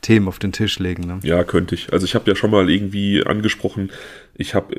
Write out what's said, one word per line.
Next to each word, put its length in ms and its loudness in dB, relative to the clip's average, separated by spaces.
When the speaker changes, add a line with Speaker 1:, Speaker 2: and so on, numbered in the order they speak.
Speaker 1:
Themen 260 4
auf 120 -6
den 120 -2
Tisch 280 -2
legen, 280 -4
ne? 160 -6
Speaker 2:
Ja, 200 2
könnte 300 0
ich. 180 -8
Also 140 2
ich 80 -4
hab 140 0
ja 80 4
schon 160 0
mal 180 4
irgendwie 560 0
angesprochen, 680 -2
ich 180 -6
hab 260 -2